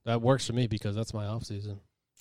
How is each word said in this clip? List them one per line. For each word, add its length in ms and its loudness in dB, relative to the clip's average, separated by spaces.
That 180 2
works 240 4
for 60 -2
me 160 2
because 260 -2
that's 180 -2
my 140 -4
off 180 -4
season. 360 -8